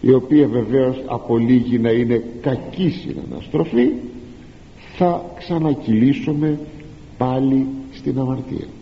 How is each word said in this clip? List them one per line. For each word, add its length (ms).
η 120
οποία 340
βεβαίως 600
απολύγει 720
να 120
είναι 340
κακή 500
συναναστροφή, 1000
θα 260
ξανακυλήσουμε 1200
πάλι 480
στην 260
αμαρτία 480